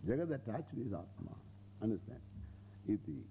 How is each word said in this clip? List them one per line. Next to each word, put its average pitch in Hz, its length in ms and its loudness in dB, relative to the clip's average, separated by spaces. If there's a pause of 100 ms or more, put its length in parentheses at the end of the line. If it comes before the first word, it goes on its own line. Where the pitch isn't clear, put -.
Jagat 151 280 6
attached 131 440 0
is 110 140 2
Atma. - 420 -4 (460)
Understand? 107 400 2 (680)
Iti. 78 420 4